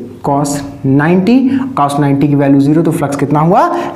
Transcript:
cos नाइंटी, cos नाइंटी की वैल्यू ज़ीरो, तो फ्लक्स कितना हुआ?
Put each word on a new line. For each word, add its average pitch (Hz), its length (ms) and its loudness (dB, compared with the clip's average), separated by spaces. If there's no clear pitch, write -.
cos 143 300 -2
नाइंटी, 180 520 2
cos 143 260 0
नाइंटी 143 280 0
की 143 60 0
वैल्यू 139 260 2
ज़ीरो, 151 220 2
तो 156 100 0
फ्लक्स 139 240 -4
कितना 143 240 0
हुआ? 214 280 2